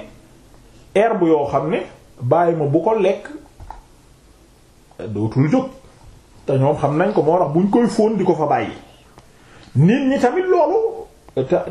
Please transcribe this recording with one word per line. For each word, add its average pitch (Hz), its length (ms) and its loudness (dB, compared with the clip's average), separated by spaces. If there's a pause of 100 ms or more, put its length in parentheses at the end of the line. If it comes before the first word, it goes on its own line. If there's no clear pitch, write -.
(960)
herbe 196 320 2
yoo 156 240 2
xam 151 180 -2
ne, 233 80 -2 (440)
bàyyi 165 340 2
ma 151 100 -2
bu 143 180 0
ko 220 120 0
lekk, - 320 -2 (1800)
dootul 110 440 -2
jóg. 262 140 2 (800)
Te 139 120 -2
ñoom 139 200 2
xam 147 200 -2
nañ 196 160 0
ko, 170 100 2
moo 147 160 2
tax 147 140 0
buñ 190 160 2
koy 240 180 2
fóon 220 300 0
di 180 60 -2
ko 170 120 2
fa 151 100 -2
bàyyi. 127 260 -2 (1040)
Nit 226 340 4
ñi 269 120 0
tamit 330 240 0
loolu, 370 600 0 (380)
ta-, - 280 -2